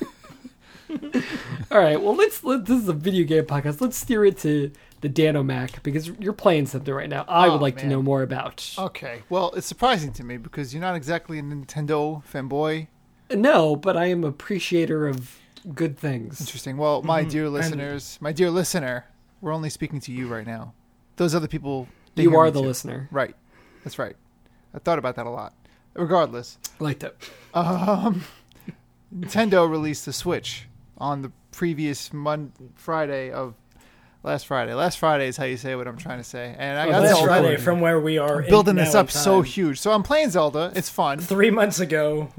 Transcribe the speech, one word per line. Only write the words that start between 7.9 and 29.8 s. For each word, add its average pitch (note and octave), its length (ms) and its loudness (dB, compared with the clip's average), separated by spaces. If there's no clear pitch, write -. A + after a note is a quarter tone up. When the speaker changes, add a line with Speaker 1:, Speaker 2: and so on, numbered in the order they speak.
Speaker 1:
know C3+ 120 0
more C3+ 200 2
about. B2+ 560 -8
Speaker 2:
Okay, C3+ 500 -8
well, F3+ 280 0
it's F#3 100 -6
surprising F#3 480 0
to A#2+ 100 -12
me B2 120 -10
because B2 360 -10
you're D3+ 80 -8
not F3+ 160 -2
exactly D#3+ 420 -6
a D3 40 -8
Nintendo D3 800 -4
fanboy. D3+ 540 -4
Speaker 1:
No, G#3 460 4
but F3+ 200 0
I E3+ 100 2
am F3+ 180 0
appreciator D#3+ 840 -2
of C3 280 -8
good D#3 240 -2
things. C3+ 420 -6
Speaker 2:
Interesting. C3+ 360 -10
Well, D3 260 0
my D#3+ 200 0
Speaker 3:
Mm-hmm. D#3+ 80 -4
Speaker 2:
dear D3+ 160 -2
Speaker 3:
And C#3+ 60 -4
Speaker 2:
listeners, C#3+ 680 -6
my D3+ 120 -6
dear E3+ 180 2
listener, D#3+ 560 -2
we're D#3 120 -6
only D#3 180 -4
speaking D3 300 -8
to B2+ 120 -12
you B2+ 160 -6
right A2+ 180 -8
now. A2+ 260 -12
Those E3+ 180 2
other D#3+ 140 -2
people, C#3 400 -8
they D#3+ 80 0
Speaker 1:
You E3+ 80 8
Speaker 2:
hear D#3+ 80 8
Speaker 1:
are D#3+ 80 10
Speaker 2:
me D#3 60 4
Speaker 1:
the C#3+ 100 0
Speaker 2:
too. C3 60 0
Speaker 1:
listener. B2+ 420 -8
Speaker 2:
Right. C3+ 240 -4
That's - 140 -12
right. A#2+ 180 -8
I - 40 -14
thought E3+ 200 0
about B2+ 180 -4
that A#2 100 -8
a A#2 40 -8
lot. A#2+ 220 -12
Regardless. D3+ 640 0
Speaker 1:
Like D3 220 -4
that. - 160 -12
Speaker 2:
Um, F#3 720 0
<laughs> - 440 -20
Nintendo F#3 540 2
released D#3 380 -4